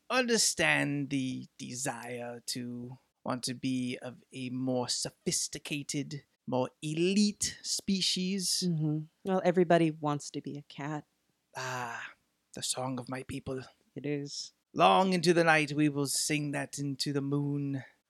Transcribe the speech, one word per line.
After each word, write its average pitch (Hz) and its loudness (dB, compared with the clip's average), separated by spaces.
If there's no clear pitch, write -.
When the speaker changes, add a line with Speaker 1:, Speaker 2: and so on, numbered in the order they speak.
Speaker 1:
understand 151 2
the 131 -2
desire 123 -8
to 123 -8
want 123 -4
to 131 -4
be 127 -2
of 127 -10
a 131 -8
more 127 0
sophisticated, 147 -4
more 127 0
elite 185 2
species. 185 0
Speaker 2:
Mm-hmm. 156 2
Well, 185 2
everybody 170 6
wants 147 -2
to 143 -6
be 143 -8
a 147 -12
cat. 147 -6
Speaker 1:
Ah, 127 -6
the - -8
song 127 -2
of 120 -10
my 127 -6
people. 131 -6
Speaker 2:
It 131 -10
is. 143 -6
Speaker 1:
Long 185 6
into 175 4
the 165 6
night 156 4
we 151 4
will 143 0
sing 147 0
that 139 -6
into 143 -2
the 139 0
moon 143 0